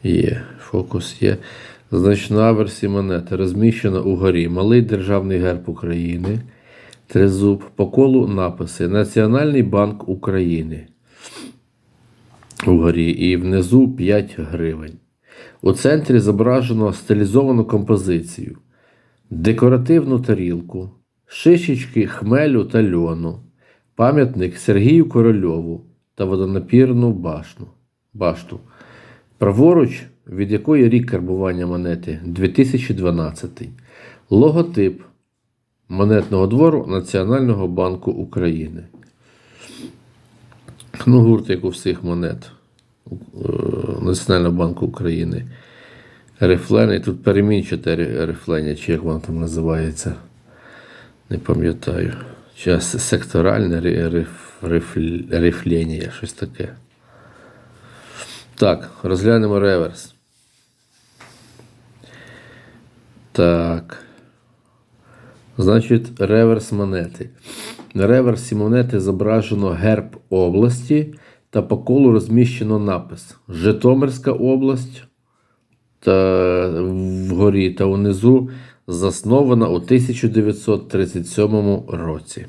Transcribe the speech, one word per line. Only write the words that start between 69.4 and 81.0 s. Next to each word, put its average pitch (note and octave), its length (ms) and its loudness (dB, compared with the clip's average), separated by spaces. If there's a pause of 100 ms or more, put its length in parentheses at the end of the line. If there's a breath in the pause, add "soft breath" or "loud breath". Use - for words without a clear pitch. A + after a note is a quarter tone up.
герб G2+ 480 -2 (120)
області A#2+ 840 2 (360 loud breath)
та G#2 120 0
по G2 160 -2
колу B2+ 340 4
розміщено A2 680 2
напис F#2 560 -6 (140)
«Житомирська B2 800 2
область» C3 720 -2 (960)
та F#2 720 2 (600)
вгорі F#2+ 420 2
та G2 140 -2
внизу G2+ 640 2 (380 loud breath)
«Заснована A2+ 800 0
у F2 120 0
тисяча B2 480 0
дев'ятсот G#2+ 640 -2
тридцять F2+ 380 -4